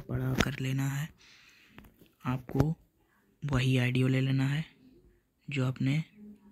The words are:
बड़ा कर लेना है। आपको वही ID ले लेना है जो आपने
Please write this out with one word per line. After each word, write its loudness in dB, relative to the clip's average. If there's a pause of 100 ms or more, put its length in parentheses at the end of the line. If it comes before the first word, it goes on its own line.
बड़ा -2
कर -2
लेना -2
है। -4 (1160)
आपको 0 (680)
वही 2
ID 2
ले 2
लेना 2
है -2 (840)
जो 0
आपने 0 (500)